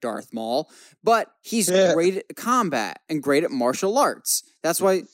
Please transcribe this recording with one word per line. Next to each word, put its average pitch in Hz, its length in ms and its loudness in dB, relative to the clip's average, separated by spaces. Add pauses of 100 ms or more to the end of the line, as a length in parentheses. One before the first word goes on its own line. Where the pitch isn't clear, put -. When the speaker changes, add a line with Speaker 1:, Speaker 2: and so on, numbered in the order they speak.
Speaker 1:
Darth - 320 -8
Maul. 117 380 -4 (320)
But 226 400 2
he's 214 260 -2
Speaker 2:
Yeah. 185 240 4
Speaker 1:
great 175 260 2
at - 180 -14
combat 165 720 -2
and 151 140 -4
great 143 220 2
at - 60 -2
martial 135 480 0
arts. - 460 0 (180)
That's 160 180 0
why 190 220 2 (120)